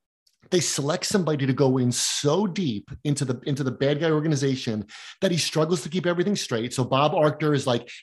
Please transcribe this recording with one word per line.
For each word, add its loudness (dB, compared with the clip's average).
They 2
select -2
somebody 0
to 2
go 4
in 2
so 0
deep -4
into 0
the, -4
into -2
the -2
bad 0
guy 2
organization 0
that 2
he 0
struggles 0
to -8
keep -2
everything 0
straight. -4
So 0
Bob 2
Arctor 2
is 0
like, 0